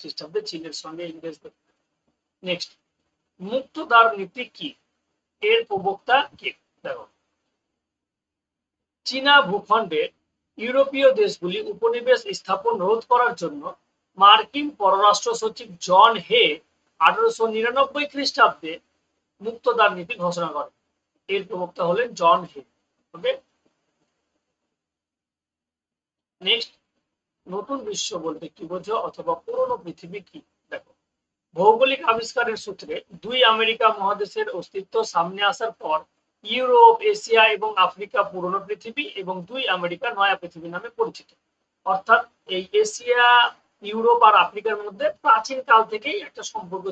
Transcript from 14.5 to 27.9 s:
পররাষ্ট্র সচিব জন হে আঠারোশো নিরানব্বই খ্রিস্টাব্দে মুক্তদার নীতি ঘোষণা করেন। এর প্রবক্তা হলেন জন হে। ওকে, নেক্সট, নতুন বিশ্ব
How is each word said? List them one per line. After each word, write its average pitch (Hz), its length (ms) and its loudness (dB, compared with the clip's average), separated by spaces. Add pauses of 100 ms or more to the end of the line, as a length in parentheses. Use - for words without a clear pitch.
পররাষ্ট্র 202 500 2 (120)
সচিব 220 260 -8 (180)
জন 196 260 6 (160)
হে 220 160 2 (600)
আঠারোশো 226 380 2 (100)
নিরানব্বই 269 580 -2
খ্রিস্টাব্দে 240 600 0 (760)
মুক্তদার 226 520 0
নীতি 180 160 -12 (100)
ঘোষণা 170 320 -4
করেন। - 180 -10 (600)
এর 196 140 -2
প্রবক্তা 185 400 -8
হলেন 226 200 0 (120)
জন 170 200 4 (100)
হে। 139 100 -20 (540)
ওকে, 165 180 -4 (3250)
নেক্সট, 226 260 -2 (840)
নতুন 262 240 -8 (100)
বিশ্ব - 220 -8 (160)